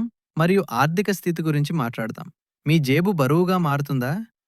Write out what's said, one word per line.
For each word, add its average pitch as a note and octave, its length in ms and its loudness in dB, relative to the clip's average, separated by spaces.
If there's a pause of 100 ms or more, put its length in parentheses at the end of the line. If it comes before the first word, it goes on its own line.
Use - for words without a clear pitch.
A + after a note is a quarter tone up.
(380)
మరియు F#3 240 2 (120)
ఆర్థిక E3 380 0
స్థితి F3 320 -4
గురించి D3 300 0
మాట్లాడదాం. A#2+ 540 -6 (380)
మీ D3+ 140 4
జేబు D3+ 320 2
బరువుగా E3+ 460 2
మారుతుందా? C#3+ 540 -2 (360)